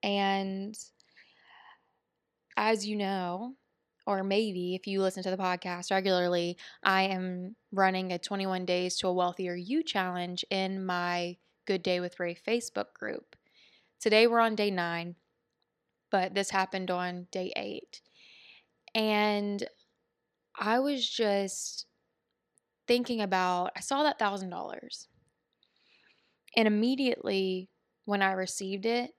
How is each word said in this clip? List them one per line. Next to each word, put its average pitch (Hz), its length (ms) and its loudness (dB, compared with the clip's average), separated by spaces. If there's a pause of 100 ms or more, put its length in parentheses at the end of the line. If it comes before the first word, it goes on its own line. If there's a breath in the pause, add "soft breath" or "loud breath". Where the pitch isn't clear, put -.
And 196 760 -2 (1800 loud breath)
as 208 300 0
you 214 80 -4
know, 196 600 -4 (500)
or 196 160 0
maybe 196 540 0
if 185 100 -8
you 196 140 0
listen 190 240 0
to 185 60 -2
the 185 60 -2
podcast 180 540 -2
regularly, 180 680 2 (280 loud breath)
I 190 200 6
am 185 520 -4 (160)
running 185 400 2
a 175 60 -2
twenty-one 190 460 -2
Days 180 340 0
to 190 100 0
a 180 40 2
Wealthier 180 440 0
You 220 260 -2
challenge 180 680 -2
in 190 360 -2
my 175 520 -2 (260)
Good 190 180 0
Day 180 160 2
with 180 220 -6
Ray 175 140 -2
Facebook 220 580 -2
group. - 420 -10 (640 soft breath)
Today 220 300 8
we're 233 120 6
on 226 140 4
day 208 160 2
nine, 170 460 -2 (960)
but 190 240 2
this 196 160 0
happened 190 420 0
on 180 400 -4
day 185 240 -4
eight. - 460 -8 (920 loud breath)
And 208 720 0 (880)
I 220 240 0
was 269 300 0
just 202 800 -2 (1000)
thinking 240 340 0
about, 185 540 0
I - 60 -10
saw 277 240 0
that 294 140 2
thousand 196 320 0
dollars. - 580 -10 (1500 soft breath)
And 220 140 6
immediately 208 1000 0 (340)
when 208 180 0
I 190 100 2
received 190 540 -4
it 240 320 -2